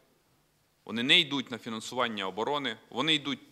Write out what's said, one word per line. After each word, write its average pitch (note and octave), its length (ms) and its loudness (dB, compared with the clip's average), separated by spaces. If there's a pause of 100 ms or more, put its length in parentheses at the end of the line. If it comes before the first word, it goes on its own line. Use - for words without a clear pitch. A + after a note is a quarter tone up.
(840)
вони A2+ 180 -4
не D#3+ 180 8
йдуть C#3 300 -2
на A2+ 80 -6
фінансування A2 720 -4
оборони, A#2 500 -2 (120)
вони C#3+ 240 2
йдуть C#3+ 240 -2 (140)